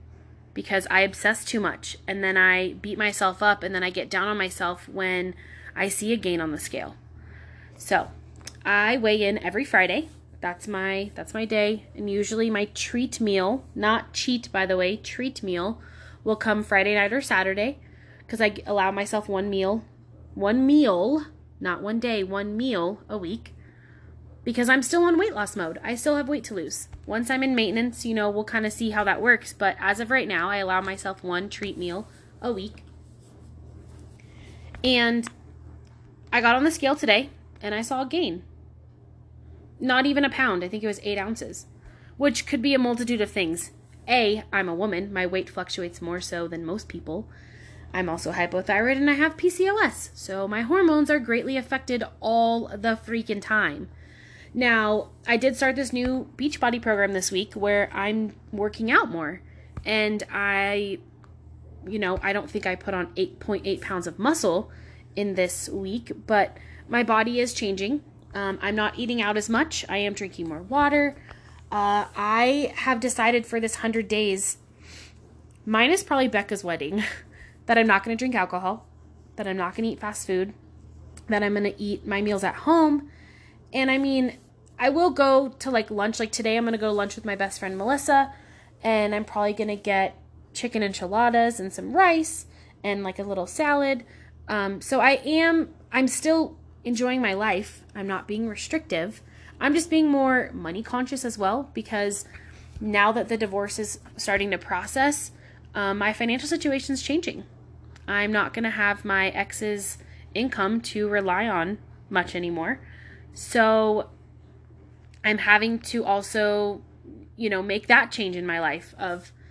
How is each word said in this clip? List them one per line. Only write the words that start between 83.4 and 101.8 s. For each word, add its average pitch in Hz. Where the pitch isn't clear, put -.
And 262
I 269
mean, 269
I 254
will 330
go 269
to, 269
like, 220
lunch. 214
Like, 220
today 220
I'm 233
gonna 226
go 214
to 214
lunch 202
with 220
my 202
best 196
friend 190
Melissa, 269
and 214
I'm 214
probably 208
gonna 208
get 196
chicken 226
enchiladas 233
and 185
some 190
rice 330
and, 202
like, 185
a 202
little 190
salad. 285
Um, 196
so 254
I 254
am, 320
I'm 254
still 311
enjoying 247
my 202
life. 202
I'm 196
not 190
being 220
restrictive. 208
I'm 285
just 330
being 311
more 262
money 180
conscious 254
as 226
well, 214
because 208